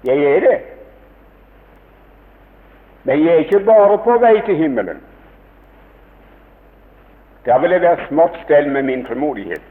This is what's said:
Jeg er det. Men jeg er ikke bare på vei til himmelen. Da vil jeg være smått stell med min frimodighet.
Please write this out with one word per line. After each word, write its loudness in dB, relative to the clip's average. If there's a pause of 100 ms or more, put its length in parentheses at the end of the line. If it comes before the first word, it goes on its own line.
Jeg 0 (120)
er 2
det. 4 (2500)
Men 0
jeg 2
er 2
ikke 0
bare 4
på 2
vei 4 (100)
til -2
himmelen. -4 (2500)
Da 2
vil 0
jeg 0
være 0
smått 0
stell 0
med -4
min -6
frimodighet. -8